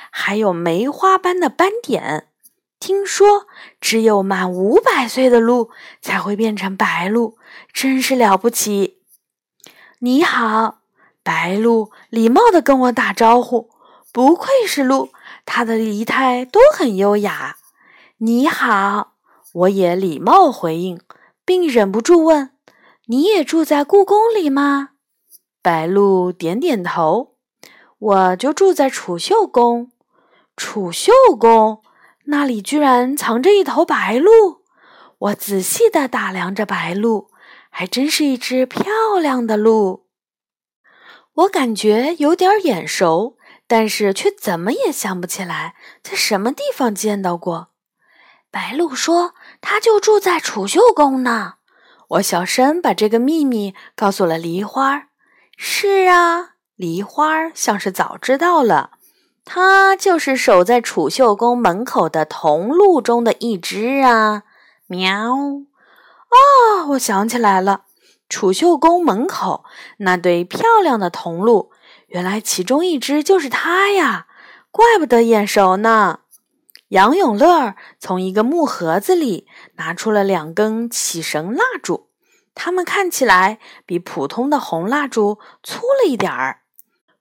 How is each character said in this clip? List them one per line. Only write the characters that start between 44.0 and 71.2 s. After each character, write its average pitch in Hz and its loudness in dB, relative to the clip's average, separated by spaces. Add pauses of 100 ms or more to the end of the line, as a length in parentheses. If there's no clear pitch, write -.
却 269 -2
怎 196 -6
么 190 -4
也 427 -4
想 190 -8
不 180 -8
起 185 -10
来 165 -10 (280)
在 - -16
什 214 -2
么 226 -4
地 554 -10 (100)
方 226 -4
见 202 -6
到 175 -4
过。 170 -10 (840)
白 - -10
鹭 294 -4
说 339 -2 (260)
，“它 - -4
就 427 2
住 427 4
在 359 -2
储 - -8
秀 202 0 (140)
宫 269 2
呢。” 226 -4 (540)
我 185 0
小 180 -2
声 277 0
把 277 0
这 214 0
个 226 0
秘 294 -2
密 214 -4 (220)
告 202 0
诉 196 -2
了 160 0
梨 170 -6
花 269 -4
儿。 285 -10 (480)
是 392 -2
啊， 349 2 (260)
梨 175 -6
花 302 -2
儿 320 -4
像 208 -4
是 196 -6
早 - -4
知 269 -2
道 339 2
了， 170 0 (520)
她 381 4
就 370 0
是 269 -2
守 202 4
在 233 2
储 208 -4
秀 233 2
宫 233 0
门 208 -2
口 214 -2
的 156 -2
铜 160 -2
鹿 349 4
中 240 0
的 226 2
一 226 -6
只 226 -4
啊。 220 2 (420)
喵。 196 -4
哦， 403 2
我 277 0
想 214 -2
起 240 -4
来 196 2
了， 196 -2 (440)
储 - 0
秀 330 2
宫 339 2
门 233 -2
口 226 -6 (340)
那 185 0
对 175 0
漂 453 0
亮 269 0
的 180 -4
铜 170 -10